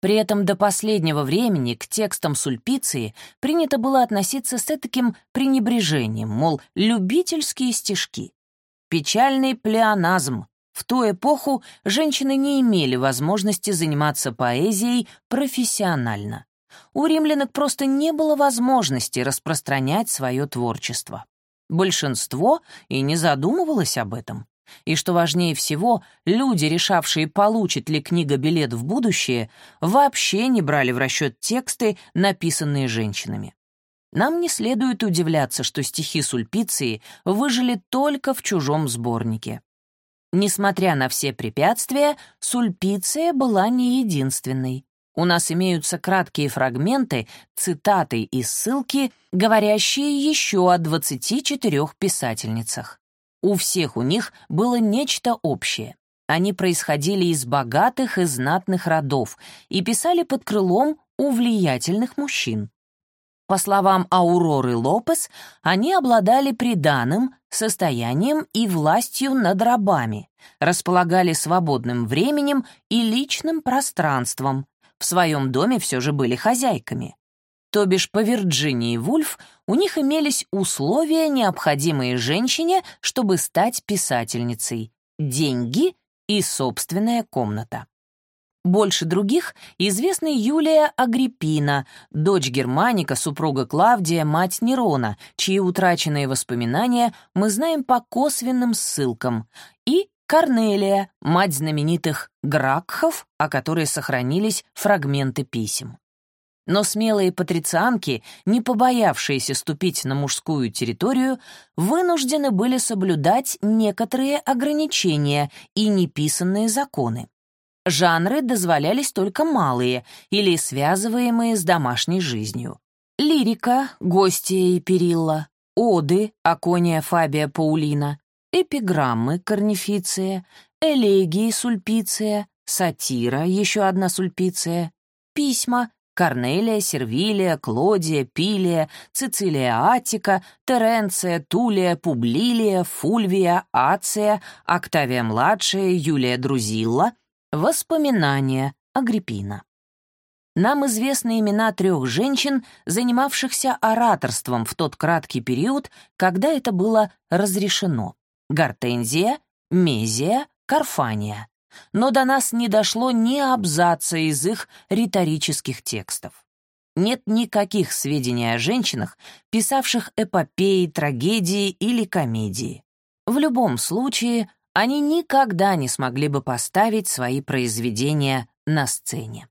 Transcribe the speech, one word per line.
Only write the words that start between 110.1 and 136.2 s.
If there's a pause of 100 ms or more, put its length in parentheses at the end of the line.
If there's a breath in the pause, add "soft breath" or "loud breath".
мужскую
территорию, (400 loud breath)
вынуждены
были
соблюдать
некоторые
ограничения (240 loud breath)
и
неписанные
законы. (560)
Жанры
дозволялись
только
малые (240 loud breath)
или
связываемые
с
домашней
жизнью. (400)
Лирика,
Гостия
и
Перилла, (260)
оды,
Акония,
Фабия,
Паулина, (320)
эпиграммы,
Корнифиция, (380 soft breath)
элегии,
Сульпиция, (200)
сатира,
еще
одна
Сульпиция, (420)
письма, (240)
Корнелия,